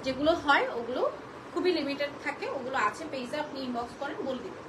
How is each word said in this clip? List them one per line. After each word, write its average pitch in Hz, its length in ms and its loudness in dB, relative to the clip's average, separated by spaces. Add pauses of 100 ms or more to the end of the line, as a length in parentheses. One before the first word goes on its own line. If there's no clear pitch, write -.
যেগুলো 269 260 4 (140)
হয় 320 200 8 (140)
ওগুলো 311 220 -2 (520)
খুবই 359 240 4
লিমিটেড 285 340 -2 (120)
থাকে, 294 220 -4 (120)
ওগুলো 262 200 -2 (100)
আছে - 240 -2
পেজে, 262 340 -4
আপনি 269 120 -8 (100)
ইনবক্স 240 340 -2
করেন 302 160 -4 (100)
বলে 247 180 -2
দিবেন। - 240 -8